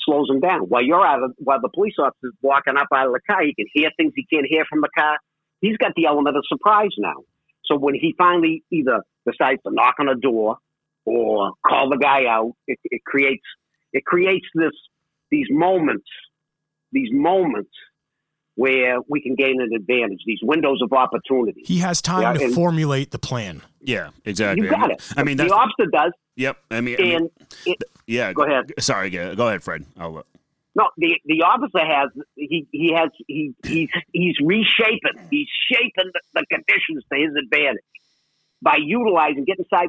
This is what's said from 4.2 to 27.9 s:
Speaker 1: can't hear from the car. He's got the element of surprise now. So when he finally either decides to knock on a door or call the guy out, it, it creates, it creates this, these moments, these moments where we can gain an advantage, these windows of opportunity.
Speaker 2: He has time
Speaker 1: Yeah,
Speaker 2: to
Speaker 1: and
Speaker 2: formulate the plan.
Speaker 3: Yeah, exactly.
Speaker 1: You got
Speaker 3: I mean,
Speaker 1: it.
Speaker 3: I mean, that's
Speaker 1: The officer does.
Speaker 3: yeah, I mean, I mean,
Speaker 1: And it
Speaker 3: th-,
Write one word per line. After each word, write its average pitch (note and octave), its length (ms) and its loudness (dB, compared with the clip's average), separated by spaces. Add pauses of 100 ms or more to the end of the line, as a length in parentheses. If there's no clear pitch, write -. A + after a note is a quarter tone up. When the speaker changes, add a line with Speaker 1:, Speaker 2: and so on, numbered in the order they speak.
Speaker 1:
can't D3 160 0
hear D#3 200 2
from D#3 120 -2
the D3 80 0 (100)
car. D3+ 180 2 (440)
He's G#3+ 160 0
got G3 180 0
the E3 120 2
element D3 300 2
of C#3+ 120 -2
surprise G#3 500 2
now. - 160 -4 (520)
So D3 120 2
when C#3 160 0
he D#3 240 -2
finally E3+ 540 2
either B2+ 300 0 (280)
decides C3+ 320 0
to - 100 -8
knock A#2+ 280 4
on C#3+ 80 0
a C3 80 0
door A#2 400 0 (480)
or G#2+ 480 0 (140)
call C3+ 220 4
the C#3+ 100 0
guy C3+ 280 2
out, A2+ 260 0 (140)
it, B2 180 -6
it - 220 -8
creates, C#3 380 0 (480)
it C3+ 120 -2
creates F#3 420 0 (100)
this, D#3+ 160 2 (580)
these C#3+ 200 0
moments, D#3 580 0 (800)
these C3 220 -2
moments D3 580 0 (880)
where B2+ 400 2 (120)
we D3 140 -2
can B2+ 140 -4
gain C3 260 2
an A2+ 120 -2
advantage, A2+ 520 -2
these G#2+ 160 -4
windows C#3 400 0
of A#2+ 100 -2
opportunity. B2+ 720 0
Speaker 2:
He F3+ 140 -2
has F3 240 0
time F#3 200 0
Speaker 1:
Yeah, A#2 120 2
Speaker 2:
to C#3+ 120 0
Speaker 1:
and B2 80 0
Speaker 2:
formulate D#3 560 0
the - 80 -8
plan. G2 440 -8 (180)
Speaker 3:
Yeah, F#2 300 -4 (160)
exactly. G2+ 400 0
Speaker 1:
You F#2 40 0
got - 120 2
Speaker 3:
I - 60 2
mean, - 80 0
Speaker 1:
it. - 200 -16
Speaker 3:
I C#3+ 60 0
mean, C#3+ 160 0
that's E3 120 2
Speaker 1:
The G3 60 4
officer A3 340 2
does. D#3 220 0 (240)
Speaker 3:
yeah, C3 160 -2 (180)
I A2+ 120 -2
mean, B2 160 -4
I F#3+ 40 2
mean, F3 140 0
Speaker 1:
And E3 140 -2 (340)
it - 0 -
Speaker 3:
th-, - 140 -2 (280)